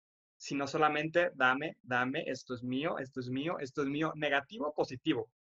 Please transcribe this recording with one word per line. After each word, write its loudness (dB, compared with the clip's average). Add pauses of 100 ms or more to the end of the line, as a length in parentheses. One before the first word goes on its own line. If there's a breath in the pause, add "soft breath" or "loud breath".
(380)
sino -2
solamente, 4
"Dame, 2
dame, 0
esto -6
es -6
mío, -2
esto -8
es -6
mío, -2
esto -4
es 0
mío", 0
negativo 0
o -4
positivo. -2 (120)